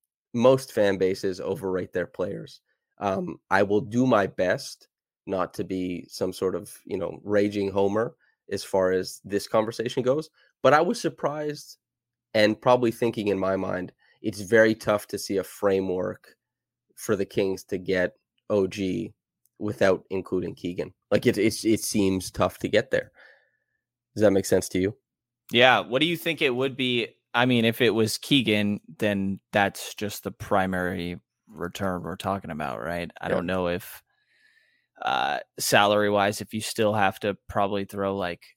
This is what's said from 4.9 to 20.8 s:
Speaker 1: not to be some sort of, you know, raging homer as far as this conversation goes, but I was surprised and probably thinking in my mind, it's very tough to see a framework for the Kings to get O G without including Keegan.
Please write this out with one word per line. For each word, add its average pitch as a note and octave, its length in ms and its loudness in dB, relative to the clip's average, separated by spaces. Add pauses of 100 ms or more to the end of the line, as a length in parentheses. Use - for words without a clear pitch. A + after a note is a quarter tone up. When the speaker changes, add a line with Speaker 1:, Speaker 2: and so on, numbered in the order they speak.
Speaker 1:
not F#2 300 -4
to G#2 80 -6
be F2+ 440 -6
some F#2 240 -6
sort F#2+ 220 -2
of, E2+ 180 -10 (140)
you F#2 120 -6
know, F2 260 -8
raging G2+ 480 0
homer G2+ 440 0 (360)
as G2+ 120 -6
far F#2 280 2
as F#2 320 -2
this G2 240 -4
conversation A2+ 560 -2
goes, C#3+ 260 -2 (320)
but C3 120 6
I D3+ 80 6
was A3 200 -2
surprised D3+ 760 -6 (580)
and G#2+ 260 4
probably B2 300 6
thinking A2+ 380 -2
in F#2+ 100 0
my F#2+ 160 0
mind, F#2+ 360 -6 (300)
it's G#2 200 -6
very A2 340 6
tough G#2 320 -2
to G2+ 100 -6
see G2 200 -4
a F2+ 60 0
framework F#2+ 920 -2 (640)
for A2 140 0
the G2 100 -2
Kings F#2+ 400 -2
to G2 120 -6
get F#2 360 0 (360)
O G2+ 180 2
G F#2+ 460 -4 (460)
without G2 500 2
including F#2 460 -4
Keegan. F2+ 380 -8 (160)